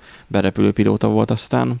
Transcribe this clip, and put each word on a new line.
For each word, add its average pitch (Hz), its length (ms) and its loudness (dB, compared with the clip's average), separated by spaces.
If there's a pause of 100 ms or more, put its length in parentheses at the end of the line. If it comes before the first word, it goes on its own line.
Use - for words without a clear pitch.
(260)
berepülő 101 460 0
pilóta 104 360 0
volt 110 220 2
aztán 123 500 -2